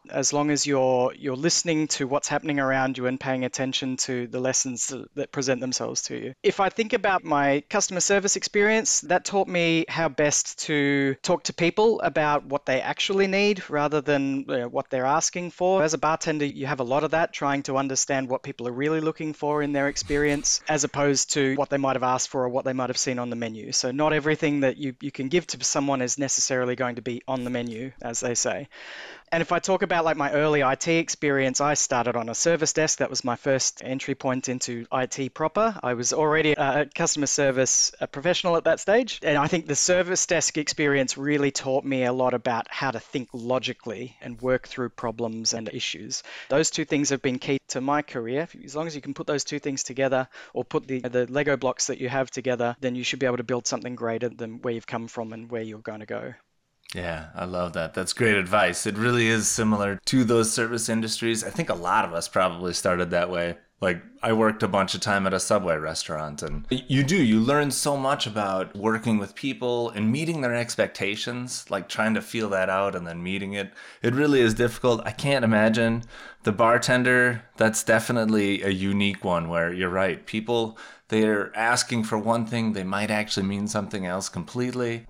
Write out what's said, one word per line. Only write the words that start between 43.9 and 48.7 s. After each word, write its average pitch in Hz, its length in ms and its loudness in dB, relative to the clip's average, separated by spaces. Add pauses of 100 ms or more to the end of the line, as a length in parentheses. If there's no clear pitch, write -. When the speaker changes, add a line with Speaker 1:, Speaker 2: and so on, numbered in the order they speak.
Speaker 1:
and 120 220 -14
work 127 260 0
through 120 220 -6
problems 113 640 -4
and 113 180 -6
issues. - 520 -8 (260)
Those 156 220 2
two 160 140 -4
things 143 260 0
have 135 100 -2
been 127 160 0
key 139 220 -2 (100)
to 127 120 -4
my 143 200 0
career. 135 460 -4 (160)
As 127 120 -12